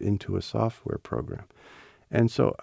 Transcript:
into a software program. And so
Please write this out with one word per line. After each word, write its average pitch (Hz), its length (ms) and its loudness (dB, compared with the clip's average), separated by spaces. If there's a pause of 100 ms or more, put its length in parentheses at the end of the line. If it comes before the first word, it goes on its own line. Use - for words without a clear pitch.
into 98 360 0
a 95 60 -2
software - 560 -2
program. - 460 -6 (640)
And 117 200 4
so - 320 2